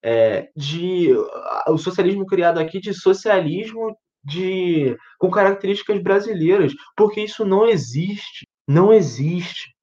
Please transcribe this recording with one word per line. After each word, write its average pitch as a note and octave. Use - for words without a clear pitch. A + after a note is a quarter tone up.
é, A2+
de, E3
ah, -
o D#3+
socialismo F#3+
criado E3+
aqui D#3+
de G3
socialismo G#3
de, E3+
com F#3
características G3
brasileiras, G3
porque G#3
isso G#3+
não G3+
existe, F3
não F#3
existe E3